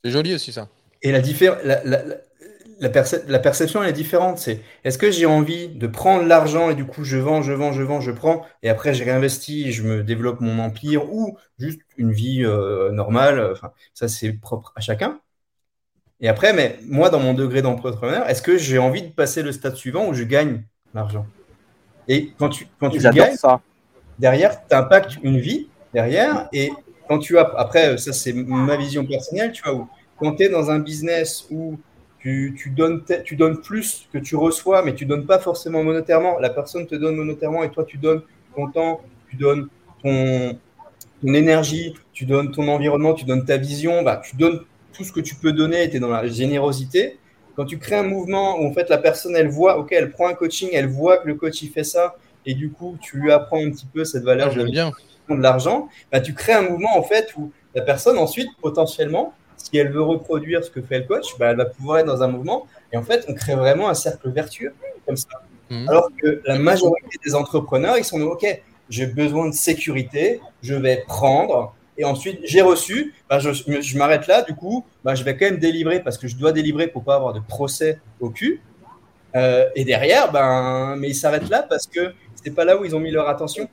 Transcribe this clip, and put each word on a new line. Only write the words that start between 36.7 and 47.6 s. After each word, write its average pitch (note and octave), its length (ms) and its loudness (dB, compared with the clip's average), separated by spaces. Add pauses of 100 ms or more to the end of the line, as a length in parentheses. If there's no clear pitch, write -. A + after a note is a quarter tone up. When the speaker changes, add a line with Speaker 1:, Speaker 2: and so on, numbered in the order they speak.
Speaker 2:
te - 80 -10
donne D#3 220 -2
monétairement D#3 480 -4
et D#3 80 -6
toi, D#3+ 140 -4
tu D3 120 -18
donnes D#3 240 0 (340)
ton C#3+ 140 -6
temps, E3 320 -2 (280)
tu C3 80 -14
donnes C#3+ 320 0 (340)
ton, C3 560 0 (640)
ton C3+ 120 2
énergie, D#3+ 640 2 (160)
tu - 140 -10
donnes C#3 260 0
ton D3 160 -2
environnement, D3 460 2
tu D#3 120 -6
donnes B2+ 200 0
ta C#3 120 2
vision, D3 460 -2
bah, E3+ 200 0
tu - 120 -18
donnes D#3+ 240 2 (340)
tout F#3+ 100 -14
ce - 80 -14
que D#3+ 100 -4
tu - 140 -10
peux D#3 180 0
donner D#3+ 300 0
et D#3+ 60 0
t'es C#3 100 -4
dans B2 100 -2
la A#2 180 -2
générosité. C#3 880 -2 (380)
Quand G3+ 100 -6